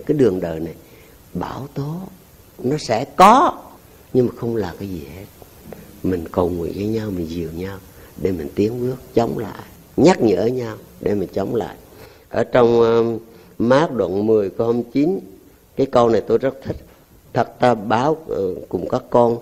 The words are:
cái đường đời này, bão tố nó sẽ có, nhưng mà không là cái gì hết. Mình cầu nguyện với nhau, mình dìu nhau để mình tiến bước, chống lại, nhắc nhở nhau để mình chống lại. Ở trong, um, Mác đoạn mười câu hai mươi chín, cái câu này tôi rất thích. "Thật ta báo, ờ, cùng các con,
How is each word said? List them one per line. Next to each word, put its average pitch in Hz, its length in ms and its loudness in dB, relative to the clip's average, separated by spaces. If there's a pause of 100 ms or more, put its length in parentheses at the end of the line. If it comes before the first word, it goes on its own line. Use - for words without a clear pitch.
cái 151 120 0
đường 98 220 4
đời 82 200 -4
này, 80 140 -6 (600)
bão 107 400 -8
tố 143 220 -6 (680)
nó 143 160 0
sẽ 120 260 -2 (100)
có, 254 420 6 (560)
nhưng 127 120 4
mà 101 100 -2
không 117 200 -6
là 92 240 -4
cái 98 100 -10
gì 87 120 -10 (140)
hết. 98 100 -16 (760)
Mình 90 280 -2
cầu 90 180 2
nguyện 82 260 -4
với 101 120 -4
nhau, 107 240 -4
mình 87 160 -4
dìu 82 300 -8
nhau 95 200 -8 (440)
để 95 100 0
mình 78 240 -6
tiến 117 260 0
bước, 127 140 -4 (180)
chống 120 240 -2
lại, - 260 -10 (340)
nhắc 190 240 4
nhở 101 240 2
nhau 117 320 -4 (240)
để 104 140 -2
mình 92 180 -4
chống 104 220 -4
lại. 92 200 -4 (540)
Ở 117 140 -2
trong, 117 380 4
um, 113 380 2 (380)
Mác 135 340 2
đoạn 101 360 -2
mười 107 220 2
câu 113 180 -2
hai 120 60 2
mươi 120 200 -4
chín, 170 260 0 (560)
cái 135 120 0
câu 120 220 4
này 107 120 2
tôi 113 160 2
rất 131 260 -4
thích. - 120 -8 (580)
"Thật - 260 -2
ta 123 160 4
báo, 117 420 0 (100)
ờ, 92 280 -4 (140)
cùng 87 200 -6
các 123 200 -2
con, 120 320 4